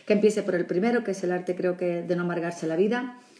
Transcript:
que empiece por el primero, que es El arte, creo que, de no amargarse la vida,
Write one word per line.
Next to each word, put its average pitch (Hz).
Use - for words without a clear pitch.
que -
empiece 208
por 180
el 175
primero, 233
que 196
es 190
El 180
arte, 180
creo 180
que, 175
de 175
no 175
amargarse 175
la 160
vida, 233